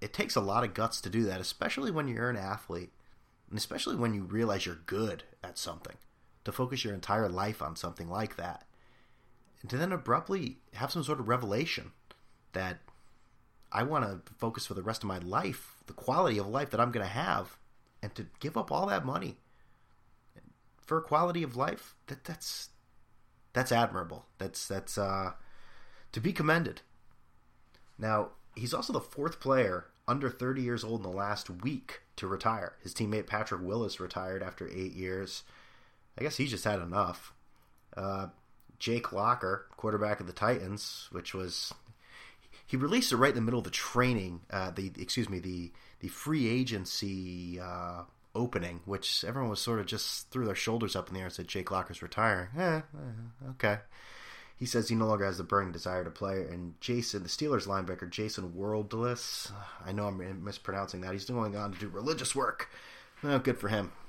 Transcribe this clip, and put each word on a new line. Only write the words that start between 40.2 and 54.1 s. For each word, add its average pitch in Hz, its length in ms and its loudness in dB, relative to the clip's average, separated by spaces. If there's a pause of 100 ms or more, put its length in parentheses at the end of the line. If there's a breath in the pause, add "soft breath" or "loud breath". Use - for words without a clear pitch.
of 92 60 -6
the 87 60 -8
Titans, 104 800 0
which - 220 -6
was, 92 400 -4 (920 loud breath)
he 131 120 0
released 190 340 4
it 120 60 6
right 135 100 10
in 143 60 4
the 120 80 2
middle 120 160 4
of 113 60 0
the 90 60 -6
training, 104 720 4 (100)
uh, 92 200 0
the, 95 280 -2
excuse 101 300 0
me, 95 100 -2
the, 87 320 -4 (300 loud breath)
the - 80 -8
free 147 400 2
agency, 92 1120 -2
uh, 90 440 -6 (300)
opening, 90 520 0
which - 360 0
everyone 120 280 0
was 104 100 -2
sort 113 200 2
of 101 40 -2
just - 460 -4
threw 127 160 0
their 98 80 2
shoulders 113 420 2
up 92 120 -2
in 92 60 -8
the 95 60 -2
air 104 60 -4
and 101 80 -6
said, 87 120 -6
"Jake 92 240 -2
Locker's 92 300 0
retiring." 92 560 2
Eh, 170 220 4
eh, 127 720 -8
okay. 107 300 2 (760 loud breath)